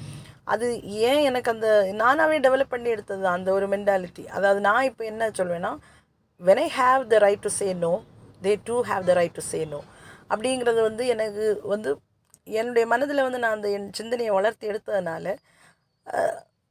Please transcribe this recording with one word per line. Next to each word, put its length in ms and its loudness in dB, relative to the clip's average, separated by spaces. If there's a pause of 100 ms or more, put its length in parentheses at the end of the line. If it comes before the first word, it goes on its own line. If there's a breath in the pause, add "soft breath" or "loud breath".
(440 loud breath)
அது 380 -4
ஏன் 420 0
எனக்கு 260 0
அந்த, 420 4
நானாவே 480 2
டெவலப் 280 4
பண்ணி 200 -6
எடுத்தது 340 -4
தான் 120 2
அந்த 180 0
ஒரு 160 0
மென்டாலிட்டி. 580 -2
அதாவது 340 2
நான் 240 4
இப்ப 200 -4
என்ன 240 -4
சொல்வேன்னா, 500 -4 (640 soft breath)
"When 120 6
I 100 2
have 440 2
the 80 8
right 220 4
to 80 -4
say 260 -4
no, 280 -2 (400)
they 140 0 (100)
too 160 -2
have 240 -4
the 80 6
right 200 2
to 60 -12
say 320 -6
no." 60 -8 (520 loud breath)
அப்படிங்கிறது 500 0
வந்து 260 0
எனக்கு 560 -2
வந்து 360 -4 (460)
என்னுடைய 440 0
மனதுல 340 0
வந்து 160 -2
நான் 140 -2
அந்த 180 -4
என் 220 -6
சிந்தனையை 420 -4
வளர்த்து 360 -2
எடுத்ததுனால, 680 -4 (800 soft breath)
அ, 320 -2 (240)